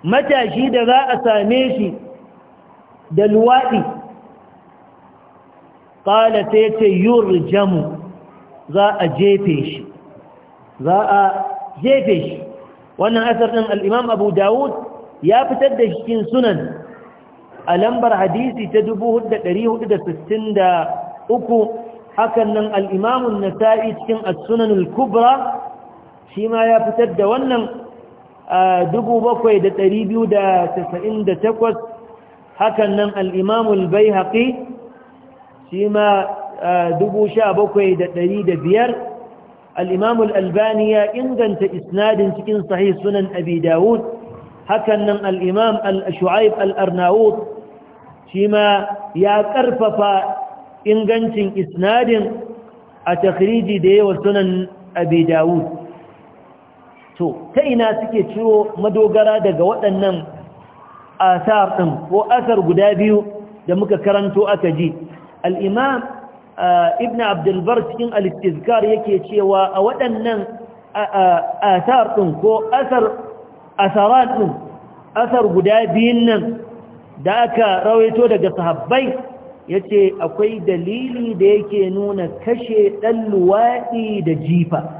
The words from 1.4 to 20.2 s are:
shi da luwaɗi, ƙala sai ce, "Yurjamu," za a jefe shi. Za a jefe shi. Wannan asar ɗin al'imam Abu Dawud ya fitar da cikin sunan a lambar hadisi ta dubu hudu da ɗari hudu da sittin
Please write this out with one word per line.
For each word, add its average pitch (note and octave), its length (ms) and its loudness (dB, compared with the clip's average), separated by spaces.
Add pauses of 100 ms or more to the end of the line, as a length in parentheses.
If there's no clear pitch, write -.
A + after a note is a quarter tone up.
shi G3 180 -4 (1160)
da F3+ 160 2
luwaɗi, A#3 540 4 (2250)
ƙala A3 440 4
sai G#3+ 280 4
ce, A3 80 4
"Yurjamu," F#3+ 1080 2 (720)
za G3+ 320 2
a F#3 100 -2
jefe G3 560 2
shi. - 220 -10 (920)
Za E3 200 2
a G3+ 240 2 (580)
jefe A#3+ 420 2
shi. - 180 -10 (520)
Wannan A3+ 320 0
asar A#3 260 2
ɗin A3+ 200 -2
al'imam G3+ 400 -2
Abu G#3 220 0
Dawud A3 400 2 (480)
ya G#3+ 260 4
fitar C4+ 240 0
da A#3+ 140 2
cikin A3 440 -4
sunan A3 460 0 (880)
a F3 140 0
lambar A#3 360 2
hadisi G#3 580 -2
ta G#3+ 120 4
dubu A3+ 300 -2
hudu A3+ 180 -2
da A3 80 0
ɗari F3+ 280 -2
hudu A3+ 200 -2
da G3+ 120 0
sittin G3+ 560 -6